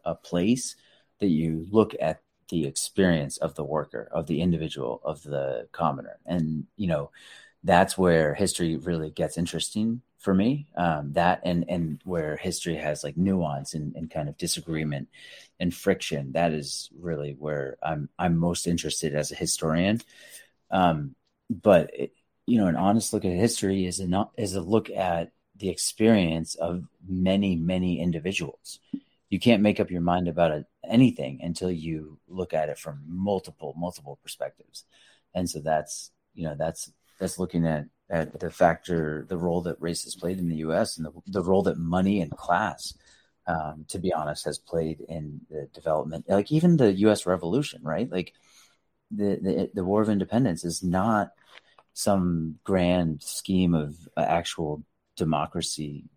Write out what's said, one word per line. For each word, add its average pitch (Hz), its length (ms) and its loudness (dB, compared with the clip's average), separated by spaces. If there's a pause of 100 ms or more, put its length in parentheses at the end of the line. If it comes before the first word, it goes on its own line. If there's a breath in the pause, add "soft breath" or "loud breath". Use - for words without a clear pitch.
a 82 120 -2
place, 104 580 0 (460 soft breath)
that 101 80 2
you 80 420 2
look 104 300 4
at 78 200 -2 (300)
the 80 160 0
experience 76 720 0
of 73 160 -4
the 78 100 -8
worker, 73 460 -6
of 78 160 -4
the 82 160 0
individual, 73 640 -2
of 73 180 -6
the 67 480 -4
commoner. 67 560 -4
And, 78 400 -2 (100)
you 101 120 -2
know, 73 240 -2 (500 loud breath)
that's 92 340 4
where 82 380 4
history 87 420 0
really 78 340 -4
gets 78 280 -4
interesting 107 640 -4 (160)
for 98 160 2
me, 131 320 2 (100)
um, 78 360 0
that 85 320 4
and, 87 240 0
and 82 360 -4
where 80 320 -2
history 87 400 -4
has, 76 280 -4
like, 73 120 -6
nuance 82 580 0
and, 76 220 -6
and 80 140 -10
kind 76 180 -4
of 73 80 -10
disagreement 78 720 -4 (520 loud breath)
and 92 120 0
friction, 73 600 -2
that 82 200 2
is 73 460 -8
really 76 400 -6
where 71 440 -4
I'm, 76 260 -4 (100)
I'm 87 180 2
most 87 300 0
interested 82 480 -2
as 76 180 -2
a 73 40 -10
historian. 85 640 0 (680 loud breath)
Um, 82 440 2 (340)
but, 87 460 6
it, - 180 -6 (340)
you 120 120 4
know, 101 80 4
an 85 100 2
honest 104 360 2
look 107 120 -2
at 92 80 2
history 95 540 2
is 90 140 -4
a 98 60 -4
not, 92 300 0
is 98 180 -4
a 98 60 -2
look 104 300 2
at 87 420 -2 (240)
the 101 120 -4
experience 87 840 2
of 87 300 -4 (220)
many, 95 500 2
many 90 440 0
individuals. 82 800 -4 (480 loud breath)
You 98 100 -2
can't 110 240 4
make 107 180 4
up 98 100 2
your 90 100 -4
mind 87 260 2
about 82 260 2
it, 76 140 -6 (220)
anything 107 540 4
until 87 280 -4
you 78 480 -6 (100)
look 90 260 -6
at 78 160 0
it 71 80 -8
from 71 280 -12
multiple, 90 680 -4
multiple 80 460 -10
perspectives. - 640 -14 (500 soft breath)
And 90 160 -2
so 80 100 -8
that's, 76 500 -2 (240)
you 85 100 -8
know, 76 140 -6
that's, 80 320 -4 (280)
that's 92 200 -6
looking 87 280 0
at, 76 200 0 (220)
at 80 320 -4
the 85 100 -6
factor, 82 800 0
the 92 80 -6
role 87 260 0
that 82 200 -6
race 82 220 -4
has - 100 -12
played 90 240 -6
in 87 100 -2
the 80 80 -2
U 78 160 -4
S 101 240 0
and 80 80 -8
the, 78 80 -10 (140)
the 95 160 -2
role 95 220 4
that 85 120 2
money 92 460 2
and 76 80 -4
class, - 640 -2 (520 soft breath)
um, 78 420 -4
to - 100 -8
be 87 160 -2
honest, 76 320 -4
has 73 120 -4
played 80 420 -4
in 76 500 -10
the 73 240 -8
development, 78 520 -4
like, 101 240 2
even 160 280 6
the 113 140 8
U 101 180 6
S 101 160 2
Revolution, 90 560 0
right? 80 280 -2
Like, 90 220 -4 (800 soft breath)
the, 101 320 0
the, 95 320 0
the 95 100 -2
War 101 160 4
of 107 80 2
Independence 101 560 0
is 82 180 -4
not 95 500 2 (600 loud breath)
some 87 720 0
grand 90 580 2
scheme 92 520 2
of, 76 220 -2 (200)
uh, 80 40 0
actual 78 640 0 (320)
democracy 78 880 -2 (120)